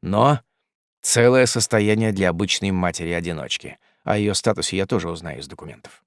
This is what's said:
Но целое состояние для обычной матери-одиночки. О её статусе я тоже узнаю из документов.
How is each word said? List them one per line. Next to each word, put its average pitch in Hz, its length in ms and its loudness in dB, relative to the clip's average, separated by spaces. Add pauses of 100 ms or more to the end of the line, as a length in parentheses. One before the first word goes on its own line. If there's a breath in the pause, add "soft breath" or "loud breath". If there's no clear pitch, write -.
Но 117 380 2 (600)
целое 123 460 4
состояние 110 640 2
для 95 160 2
обычной 95 420 -2
матери-одиночки. 85 1080 -4 (260)
О 104 140 0
её 104 160 0
статусе - 420 -2
я 95 100 -2
тоже 87 220 -2
узнаю 82 320 -10
из - 80 -14
документов. - 580 -20